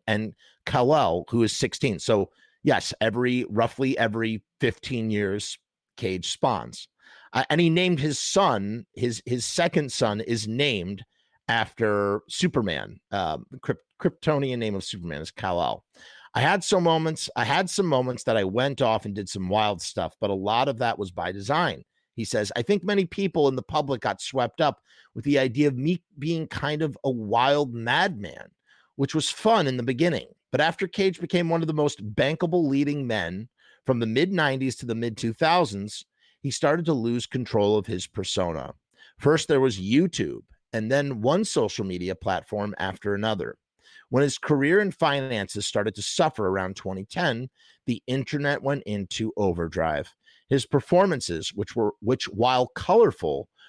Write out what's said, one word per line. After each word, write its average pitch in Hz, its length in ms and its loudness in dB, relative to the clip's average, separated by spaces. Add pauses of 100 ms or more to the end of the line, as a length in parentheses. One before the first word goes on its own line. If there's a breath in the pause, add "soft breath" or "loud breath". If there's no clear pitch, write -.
and 107 300 -2 (320 soft breath)
Kal-El, 123 600 2
who 117 120 2
is 110 100 4
sixteen. 117 460 -2
So, 101 320 2 (320 soft breath)
yes, 123 400 2
every, 123 480 2
roughly 117 480 0
every 113 460 -2 (160)
fifteen 113 500 -2
years, 104 480 -2 (400)
Cage 92 320 -4
spawns. 73 580 -2 (480 loud breath)
Uh, 127 140 2
and 151 100 2
he 170 100 6
named 175 300 2
his 147 200 -2
son, 113 720 0
his, 120 320 -4
his 120 180 -2
second - 480 0
son 107 300 0
is 110 260 -2
named 107 560 -2 (440)
after 107 840 2
Superman, 87 680 -2 (120)
uh, 87 280 -2 (180)
Kryp-, - 200 -6 (220)
Kryptonian 139 600 -2
name 107 160 -2
of 95 80 -6
Superman 85 360 -8
is 80 120 -12
Kal-El. 87 520 -2 (520 loud breath)
"I 110 60 0
had 175 220 2
some 185 200 2
moments, 160 520 0
I 120 80 0
had 160 280 0
some 196 160 0
moments 127 380 0
that 113 120 4
I 104 60 2
went 123 400 0
off 110 220 2
and 101 100 -6
did 98 140 -6
some 92 200 -6
wild 104 320 2
stuff, - 400 -6
but 104 80 0
a 98 60 0
lot 107 320 0
of 131 100 -2
that 117 220 -2
was 95 120 -6
by 87 200 -4
design." 101 520 -2 (320)
He 113 80 -6
says, 107 320 -2
"I 120 60 -2
think 196 220 0
many 196 220 0
people 165 420 0
in 131 80 2
the 127 80 -4
public 143 380 -2
got 101 200 -2
swept 127 400 -2
up 147 180 2 (360 soft breath)
with 113 100 -8
the 143 140 4
idea 135 280 2
of 139 80 2
me 156 280 0 (160)
being 160 260 -2
kind 151 380 -4
of 147 200 -2
a 139 60 2
wild 123 640 2
madman," 117 800 -2 (460 soft breath)
which 139 180 -2
was 151 160 0
fun 220 340 4
in 131 120 0
the 123 40 -2
beginning. 127 460 0 (240)
But 135 100 2
after 165 260 0
Cage 190 320 0
became 175 300 0
one 165 120 2
of 160 60 0
the 156 60 -2
most 147 400 -2
bankable 160 560 0
leading 139 380 0
men 101 420 -4 (380 soft breath)
from 127 120 2
the 117 60 0
mid 139 260 2
nineties 135 440 0
to - 100 -12
the 117 80 -4
mid 113 240 -4
two 113 160 -2
thousands, 180 720 0 (380)
he 139 80 -2
started 160 340 2
to 165 80 2
lose 117 320 0
control 107 520 2
of 101 100 -2
his 92 180 -6
persona. 82 720 -4 (420 soft breath)
First, 151 300 4
there 143 140 4
was 120 180 2
YouTube, 98 640 2 (300)
and 110 180 -2
then 139 300 0
one 160 240 2
social 110 400 0
media 90 280 -4
platform 101 640 -4
after 95 380 -4
another. 101 420 -4 (520 soft breath)
When 127 120 2
his 143 160 0
career 151 440 2
and 196 120 -2
finances 131 720 -2
started 104 300 -2
to 104 80 -8
suffer 151 440 0
around 95 280 -2
twenty 95 300 -8
ten, 131 440 -2 (380 soft breath)
the 120 180 -4
internet 143 560 -2
went 139 220 -2
into 104 520 -6
overdrive. 85 760 -2 (360 soft breath)
His 135 160 2
performances, 143 880 0
which 101 220 -8
were, 107 260 0
which, 120 240 0
while 123 420 2
colorful, 165 800 2 (220 soft breath)